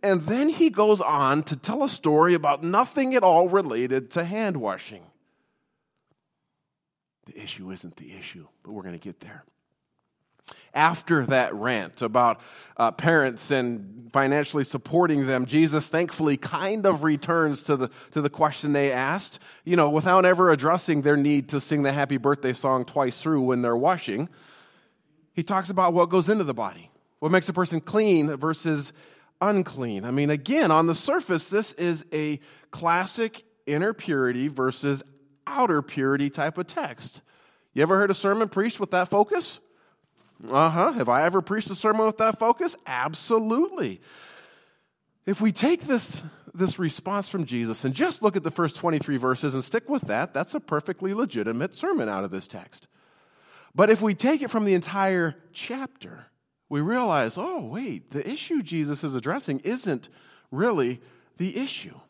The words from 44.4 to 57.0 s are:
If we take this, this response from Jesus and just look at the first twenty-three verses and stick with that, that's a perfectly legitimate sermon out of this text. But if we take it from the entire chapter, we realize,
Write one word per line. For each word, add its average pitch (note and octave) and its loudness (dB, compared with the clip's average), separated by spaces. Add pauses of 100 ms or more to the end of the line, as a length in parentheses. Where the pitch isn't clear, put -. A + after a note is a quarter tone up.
If G3 -4
we A3 4
take E4+ 0
this, A#3+ -4 (300)
this F3+ -2
response F#3 -4
from F3+ -4
Jesus A#2 -4
and C3 -2
just D4 -2
look G3 2
at D#3+ -4
the D#3+ -4
first E3 -2
twenty-three D3 -2
verses B2+ 0
and C3+ -4
stick - -6
with C#4 -2
that, A#2+ -4
that's D#3 -6
a D4+ -6
perfectly F#3 -4
legitimate A#2+ -4
sermon D#4+ -2
out G2 -4
of G2 -6
this F#2+ -10
text. - -20 (880)
But G#3 6
if A3 6
we G#3 2
take C#4 2
it A#3+ -6
from A3 0
the G3 2
entire F3+ -2 (160)
chapter, - -14 (420)
we D3 -2
realize, E3+ 0